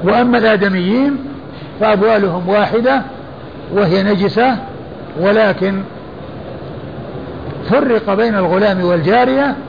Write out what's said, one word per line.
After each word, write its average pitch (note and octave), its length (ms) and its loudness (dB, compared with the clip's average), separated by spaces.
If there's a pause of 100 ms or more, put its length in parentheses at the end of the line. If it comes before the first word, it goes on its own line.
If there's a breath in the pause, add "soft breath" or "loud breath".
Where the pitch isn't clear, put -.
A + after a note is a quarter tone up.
وأما A#3+ 340 4
الآدميين G#3+ 800 2 (600 loud breath)
فأبوالهم G3 720 2
واحدة A3+ 520 2 (720)
وهي F#3+ 300 2
نجسة، G#3 520 2 (640)
ولكن G3 640 2 (1900)
فرق A#3 440 2
بين A3 220 2
الغلام F#3+ 480 2
والجارية A#3 720 2 (140)